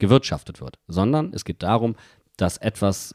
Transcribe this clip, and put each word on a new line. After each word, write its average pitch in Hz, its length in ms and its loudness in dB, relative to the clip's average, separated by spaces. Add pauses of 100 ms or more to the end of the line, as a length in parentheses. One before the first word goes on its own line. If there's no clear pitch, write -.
gewirtschaftet 104 600 2
wird, - 280 -16
sondern 123 440 0
es 107 120 -10
geht - 180 -10
darum, 113 320 2 (420)
dass 90 200 0
etwas, - 580 -2